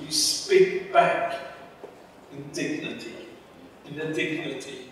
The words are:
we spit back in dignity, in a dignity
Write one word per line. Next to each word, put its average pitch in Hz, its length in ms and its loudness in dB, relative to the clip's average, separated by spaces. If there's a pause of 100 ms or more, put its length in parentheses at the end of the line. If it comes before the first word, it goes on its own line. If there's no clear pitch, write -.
we - 60 -12
spit - 840 4
back - 460 4 (920)
in 139 220 -12
dignity, - 600 -4 (720)
in 147 120 -10
a 156 140 -4
dignity 135 800 -4